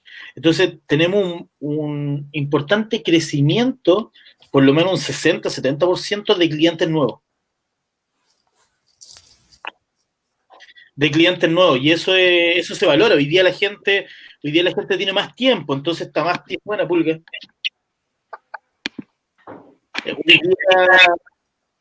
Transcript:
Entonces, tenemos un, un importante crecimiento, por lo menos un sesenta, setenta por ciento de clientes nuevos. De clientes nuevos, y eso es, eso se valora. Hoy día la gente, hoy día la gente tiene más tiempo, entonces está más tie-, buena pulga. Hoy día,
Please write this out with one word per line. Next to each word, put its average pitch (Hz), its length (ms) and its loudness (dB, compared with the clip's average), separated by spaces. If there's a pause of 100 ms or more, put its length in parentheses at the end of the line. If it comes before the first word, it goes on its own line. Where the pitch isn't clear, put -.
(340)
Entonces, 165 520 0
tenemos 180 380 2
un, 175 340 -10
un 147 760 -6
importante 156 680 -2
crecimiento, 170 1120 0 (400)
por 139 100 4
lo 139 100 6
menos 170 200 2
un 170 60 0
sesenta, 170 520 0
setenta 139 340 -2
por 175 140 0
ciento 208 360 -2
de 175 140 0
clientes 165 400 0
nuevos. 151 320 -2 (3750)
De 147 160 0
clientes 170 400 2
nuevos, 165 300 2
y 147 100 0
eso 170 240 0
es, 175 440 2
eso 170 180 -6
se 202 100 0
valora. 175 300 4
Hoy 143 100 0
día 175 160 2
la 180 100 4
gente, 196 540 -4 (380)
hoy 147 80 -6
día 170 100 2
la 185 100 -2
gente 190 240 -4
tiene 190 160 -6
más 196 220 -4
tiempo, 202 400 0
entonces 160 320 -6
está 156 160 -4
más 175 220 -4
tie-, - 180 -10
buena 196 240 -4
pulga. 160 320 0 (2750)
Hoy - 200 -10
día, 185 760 4 (840)